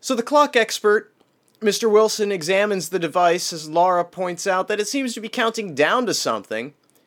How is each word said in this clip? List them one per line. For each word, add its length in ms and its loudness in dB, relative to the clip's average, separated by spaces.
So 160 -4
the 80 -4
clock 320 2
expert, 580 0
Mister 260 0
Wilson, 440 2
examines 560 0
the 100 -2
device 540 0
as 180 -12
Lara 340 2
points 420 -8
out 220 0
that 120 -2
it 80 -4
seems 260 -4
to 60 -12
be 100 -10
counting 440 -2
down 320 2
to 80 0
something, 600 -4